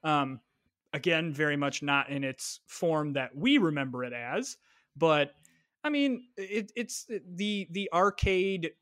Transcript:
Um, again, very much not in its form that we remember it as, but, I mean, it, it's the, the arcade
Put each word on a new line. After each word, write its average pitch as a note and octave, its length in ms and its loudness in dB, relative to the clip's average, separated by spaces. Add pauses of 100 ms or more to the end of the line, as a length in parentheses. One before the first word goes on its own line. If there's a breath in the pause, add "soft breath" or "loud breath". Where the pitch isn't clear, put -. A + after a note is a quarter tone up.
Um, C#3+ 340 0 (540)
again, E3 400 0
very D3 240 2
much C#3 260 -2
not C#3+ 260 2
in C#3 140 -4
its - 440 -8
form D3+ 460 0
that C3+ 220 -4
we B3 220 4
remember C#3 480 0
it B2 80 -10
as, B2+ 440 -6 (380 soft breath)
but, D3 380 4 (500 soft breath)
I D4+ 60 -2
mean, C#4+ 380 0 (100)
it, G3 380 -6
it's - 320 -8 (180)
the, G3 460 -4
the F#3+ 220 -4
arcade F#3+ 760 2 (100)